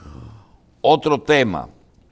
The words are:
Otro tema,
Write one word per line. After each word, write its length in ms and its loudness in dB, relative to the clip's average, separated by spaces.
Otro 400 0
tema, 480 0